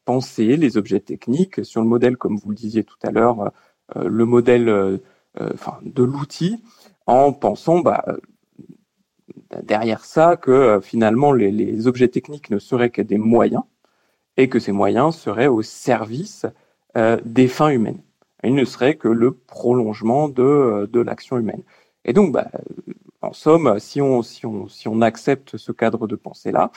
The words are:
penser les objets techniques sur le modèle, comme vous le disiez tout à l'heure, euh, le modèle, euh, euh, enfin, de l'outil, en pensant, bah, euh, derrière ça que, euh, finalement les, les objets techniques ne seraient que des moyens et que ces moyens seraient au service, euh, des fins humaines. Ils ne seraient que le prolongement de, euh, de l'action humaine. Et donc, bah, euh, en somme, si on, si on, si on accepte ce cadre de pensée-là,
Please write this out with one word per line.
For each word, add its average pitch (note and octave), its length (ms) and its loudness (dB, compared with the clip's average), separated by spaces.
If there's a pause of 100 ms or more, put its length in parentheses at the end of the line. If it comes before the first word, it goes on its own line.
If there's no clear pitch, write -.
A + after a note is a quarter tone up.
penser B2 520 0
les D3 180 0
objets F#2+ 260 -2
techniques D#3 600 -4
sur - 180 -6
le A2+ 60 0
modèle, A#2+ 300 2
comme - 180 -4
vous G2+ 140 -10
le G#2 60 -6
disiez G#2+ 280 -4
tout - 200 -16
à G#2+ 80 -6
l'heure, A2 400 0 (440)
euh, - 140 -4
le A#2 160 0
modèle, A#2+ 440 4
euh, F#2+ 280 0 (420)
euh, - 140 -6
enfin, - 300 -12
de G#2 180 -6
l'outil, C#3+ 600 -4 (420)
en C3+ 260 4
pensant, C3 460 0
bah, - 300 0
euh, - 100 -8 (1400)
derrière A2 420 -2
ça E3 320 2
que, - 140 -4
euh, B2 320 6
finalement A#2 500 2
les, G#2+ 200 2
les G#2+ 340 -4
objets B2 220 2
techniques - 420 -6
ne G#2 80 -2
seraient B2 320 -2
que G#2 140 -4
des G#2 160 -2
moyens A2+ 440 2 (720)
et C3 140 2
que B2+ 80 -2
ces G#2 140 -2
moyens G#2 440 0
seraient A2+ 300 -4
au B2 160 2
service, A#2 840 -6 (500)
euh, A2+ 260 2
des A#2+ 240 2
fins D3+ 220 0
humaines. A#2+ 320 -2 (420)
Ils B2 120 2
ne C3+ 100 2
seraient C#3 300 0
que B2 140 -2
le A#2 220 2
prolongement A#2+ 960 -2
de, B2+ 140 -4
euh, B2 460 2
de A#2 140 -2
l'action A2+ 360 -6
humaine. - 240 -6 (460)
Et - 60 -2
donc, F#3+ 180 2
bah, - 220 -4
euh, - 400 -16 (300)
en G#2 100 -10
somme, D3+ 460 2
si - 200 -8
on, C3 220 2
si - 240 -14
on, G#2 220 -10
si - 200 -16
on A2 140 -2
accepte A#2 560 -2
ce - 140 -14
cadre A2+ 340 -2
de G#2+ 100 -8
pensée-là, - 600 -4